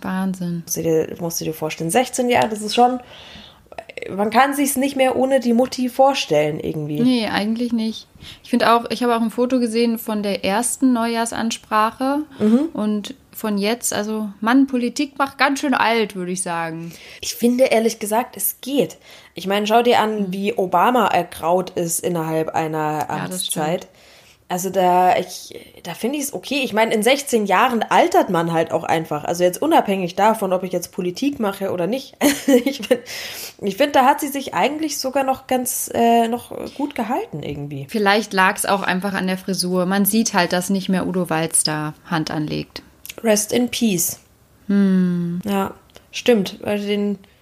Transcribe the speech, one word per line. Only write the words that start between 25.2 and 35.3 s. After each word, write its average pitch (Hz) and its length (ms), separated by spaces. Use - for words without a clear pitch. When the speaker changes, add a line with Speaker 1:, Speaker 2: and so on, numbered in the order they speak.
Speaker 2:
da 170 100
finde 277 240
ich's 269 140
okay. 262 320
Ich 202 80
meine, 220 200
in 214 120
sechzehn 240 420
Jahren 214 420
altert 311 420
man 170 220
halt 165 200
auch 160 100
einfach. 160 400
Also 175 220
jetzt 180 180
unabhängig 202 540
davon, 208 360
ob 185 120
ich 185 80
jetzt 175 180
Politik 196 480
mache 196 320
oder 175 160
nicht. 262 340
<laughs> 285 260
Ich 277 160
find, 233 200
ich 196 160
find, 285 180
da 262 100
hat 294 160
sie 294 80
sich 269 260
eigentlich 285 440
sogar 262 240
noch 262 240